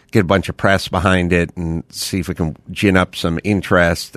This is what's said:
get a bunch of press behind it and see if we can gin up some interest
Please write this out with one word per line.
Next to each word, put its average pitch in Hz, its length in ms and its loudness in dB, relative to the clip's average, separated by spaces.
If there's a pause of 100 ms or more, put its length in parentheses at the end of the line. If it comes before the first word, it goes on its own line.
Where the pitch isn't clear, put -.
(120)
get 113 100 2
a 90 40 0
bunch 92 240 0
of 90 60 -10
press 98 320 0
behind 90 460 0
it 85 240 0
and 82 320 -6
see - 300 -8
if 85 100 -6
we 85 60 -6
can 80 200 -4 (160)
gin 95 240 2
up 90 200 2
some 82 280 -2
interest 87 720 0